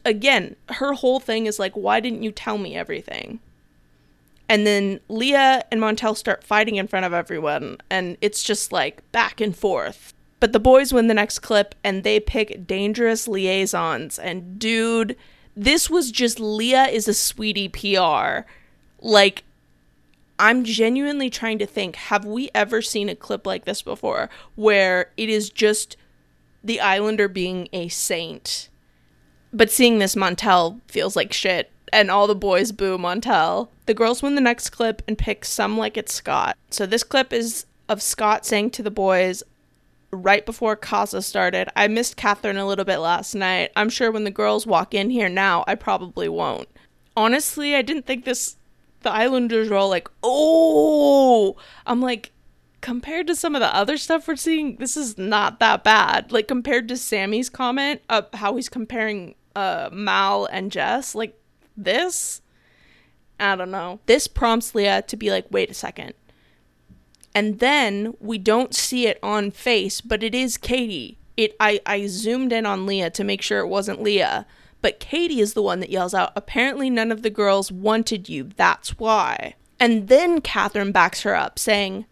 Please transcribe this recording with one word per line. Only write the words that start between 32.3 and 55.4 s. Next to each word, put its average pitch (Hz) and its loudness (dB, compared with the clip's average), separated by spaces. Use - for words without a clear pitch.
boys 196 2
boo 190 -2
Montel. 180 0
The 220 2
girls 233 2
win 285 0
the 285 2
next 240 0
clip 226 -2
and 214 -4
pick - -4
Some 214 -2
Like 220 -4
It - -8
Scott. - -2
So - -4
this 220 0
clip 262 0
is 233 -4
of 214 -2
Scott - 0
saying 214 0
to - -10
the 208 -4
boys 185 0
right 190 2
before 226 -2
Casa 202 -4
started, 185 -2
"I 208 4
missed 226 -2
Catherine 202 0
a 196 -2
little 196 -2
bit 185 0
last 170 -2
night. 185 -2
I'm 208 2
sure 226 0
when 214 -4
the 202 -4
girls 214 0
walk 185 2
in 202 0
here 226 0
now, 185 2
I 196 -2
probably 180 -4
won't." 156 -4
Honestly, 285 0
I 277 4
didn't 262 -4
think 254 -6
this, - -6
the 226 -2
Islanders 226 2
were 202 2
all 196 4
like, 180 -2
"Oh!" 294 6
I'm 240 0
like, 247 -4
compared 285 -6
to 349 0
some 320 -2
of 269 -2
the - 2
other 208 2
stuff 320 -2
we're 311 -4
seeing, 311 -2
this 262 -6
is 247 -6
not 208 0